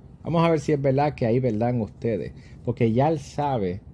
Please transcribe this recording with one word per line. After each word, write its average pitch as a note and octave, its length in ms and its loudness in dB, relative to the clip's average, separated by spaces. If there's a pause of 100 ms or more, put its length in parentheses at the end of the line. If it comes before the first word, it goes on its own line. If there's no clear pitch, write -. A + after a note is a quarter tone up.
(220)
vamos E3 220 0
a E3+ 60 4
ver D#3 100 2
si D3+ 120 -2
es C#3 100 0
verdad C#3 320 2
que B2+ 100 -4
hay A#2 160 2
verdad A#2 300 0
en B2 100 0
ustedes". G2+ 540 -4 (300)
Porque A#2 280 2
ya C3 160 4
él D#3+ 100 0
sabe B2 600 -4 (140)